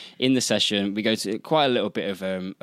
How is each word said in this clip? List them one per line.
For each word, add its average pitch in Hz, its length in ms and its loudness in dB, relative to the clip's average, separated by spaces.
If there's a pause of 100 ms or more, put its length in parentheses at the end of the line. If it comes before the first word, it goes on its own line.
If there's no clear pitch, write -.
(180)
in 131 160 4
the 127 60 4
session. 101 520 2
We 104 100 -2
go 110 120 2
to 107 240 -4
quite 156 280 2
a - 20 2
little 110 200 0
bit 95 220 -4
of, 95 140 -8
um, 95 380 -6